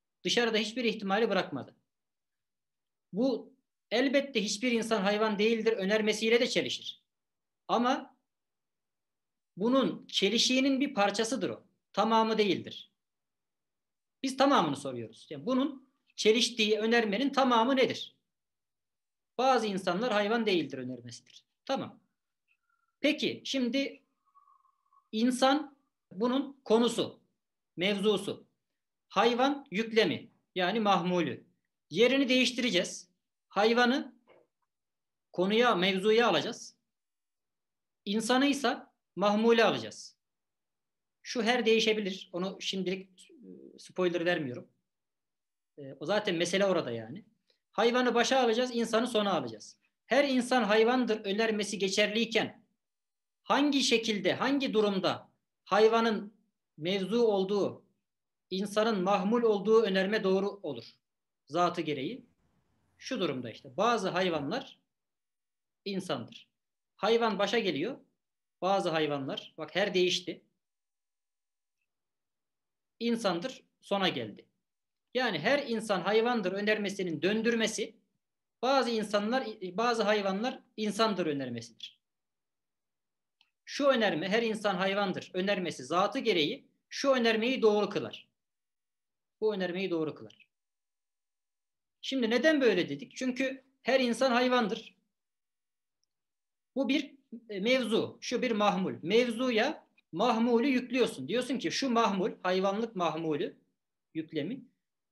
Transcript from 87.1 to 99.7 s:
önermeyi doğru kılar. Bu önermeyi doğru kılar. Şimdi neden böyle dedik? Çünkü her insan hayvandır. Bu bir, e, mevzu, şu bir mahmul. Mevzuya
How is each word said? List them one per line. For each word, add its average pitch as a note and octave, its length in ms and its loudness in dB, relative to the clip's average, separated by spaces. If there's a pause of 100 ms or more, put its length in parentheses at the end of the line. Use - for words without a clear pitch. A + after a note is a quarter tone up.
önermeyi A3+ 520 2
doğru G#3 280 4
kılar. B2+ 380 -8 (1120)
Bu G#3+ 140 0
önermeyi F#3 360 -4
doğru D#3 240 -2
kılar. - 320 -20 (1600)
Şimdi B3 240 0
neden D4 300 4
böyle F#3 280 4
dedik? - 280 -10
Çünkü C4 480 -4 (180)
her C4 180 2
insan B3+ 300 2
hayvandır. A#3+ 640 0 (1800)
Bu C4+ 120 0
bir, D4+ 260 -2 (340)
e, G3+ 120 -8
mevzu, A3 600 0
şu A3+ 220 -4
bir G3+ 80 0
mahmul. F#3+ 520 0
Mevzuya A#3+ 840 0 (260)